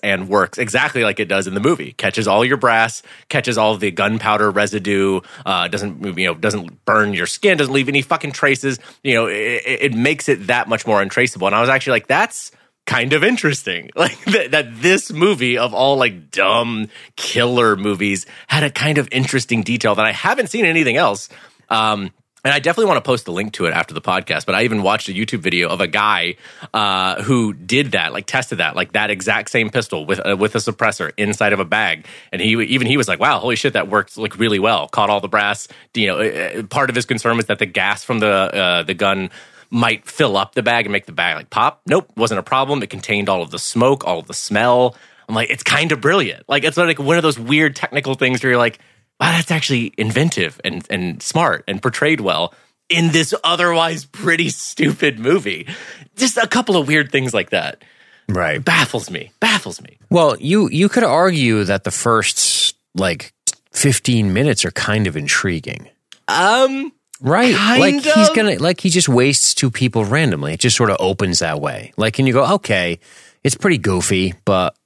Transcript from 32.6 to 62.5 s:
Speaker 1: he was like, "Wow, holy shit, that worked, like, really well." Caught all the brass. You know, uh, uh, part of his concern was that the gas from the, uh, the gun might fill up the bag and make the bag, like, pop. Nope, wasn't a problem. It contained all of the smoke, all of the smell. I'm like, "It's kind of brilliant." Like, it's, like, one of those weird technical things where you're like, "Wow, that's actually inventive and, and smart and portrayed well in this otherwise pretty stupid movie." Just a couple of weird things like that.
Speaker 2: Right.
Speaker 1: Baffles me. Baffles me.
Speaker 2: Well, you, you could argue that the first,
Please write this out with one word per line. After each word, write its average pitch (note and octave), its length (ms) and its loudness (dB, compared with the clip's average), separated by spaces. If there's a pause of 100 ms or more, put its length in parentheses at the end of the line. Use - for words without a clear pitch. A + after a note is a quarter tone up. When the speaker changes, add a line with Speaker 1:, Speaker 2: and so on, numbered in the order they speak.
Speaker 1:
he C3 80 2
was A#2 140 0
like, F2+ 100 -2
"Wow, A#2+ 200 2
holy A#2 180 -2
shit, C3+ 160 -2
that F#2+ 160 0
worked, G2+ 280 -2
like, G#2+ 220 -6
really G#2+ 200 2
well." G2 280 0
Caught G#2 220 0
all G#2 100 2
the F#2+ 80 -6
brass. G#2 400 -2 (260)
You G#2+ 140 0
know, F2+ 120 -2
uh, F#2 400 -4
uh, A2 40 -6
part C3 260 -2
of A#2 60 -2
his A#2+ 100 -2
concern A#2 300 0
was A2+ 120 0
that G#2 120 -2
the - 60 -2
gas G2 400 -2
from A#2 140 -2
the, G#2+ 100 2
uh, F#2 540 2
the F#2+ 100 -4
gun F#2+ 360 0 (420)
might A#2 360 0
fill A#2 300 0
up G2 180 -2
the B2 80 0
bag A#2 220 2
and G2+ 80 -6
make G2+ 120 -2
the - 60 -20
bag, E2+ 240 -2
like, - 140 -12
pop. B2 360 0
Nope, D3 300 0
wasn't G#2+ 240 0
a F2+ 40 -4
problem. C3+ 380 0
It G2 80 -6
contained G2+ 400 -4
all F#2 140 2
of D2 80 -12
the - 80 -8
smoke, C3 480 2
all F2 120 0
of - 80 -12
the - 60 -14
smell. B2 640 2 (320)
I'm A2 80 -4
like, A2+ 160 0
"It's C3+ 100 -6
kind D#3 300 2
of D3 100 -2
brilliant." C#3+ 460 0
Like, C#3 160 0
it's, D#3 140 0
like, E3 220 2
one D3 180 2
of E3+ 60 2
those D3 140 2
weird C#3 380 2
technical C3+ 400 -4
things B2+ 260 0
where C3+ 100 0
you're B2 60 4
like, A#2+ 220 0 (400)
"Wow, D#3+ 140 2
that's E3+ 180 0
actually C3+ 440 -2
inventive A2 680 -2
and, - 260 -8
and F2+ 320 -6
smart D3 460 0
and G2+ 160 -6
portrayed D3 360 0
well F2 320 -2 (380)
in E3+ 220 2
this D#3+ 200 2 (120)
otherwise E3 640 0
pretty E3 440 -2
stupid C#3+ 720 -2
movie." A#2 480 -2 (480)
Just A#3+ 220 -2
a A3+ 100 0
couple A#3 280 0
of D3 120 0
weird D3 240 0
things C3 200 0
like G2+ 200 -2
that. D#2+ 320 -4 (440)
Speaker 2:
Right. F2+ 380 -2
Speaker 1:
Baffles D#3+ 460 -2
me. - 280 -12
Baffles - 440 -2
me. - 160 -20 (100)
Speaker 2:
Well, D#3 300 4
you, F#3 320 2
you F3+ 180 4
could A#3+ 140 4
argue C#3+ 640 4
that G2 180 0
the - 80 -4
first, - 840 0 (200)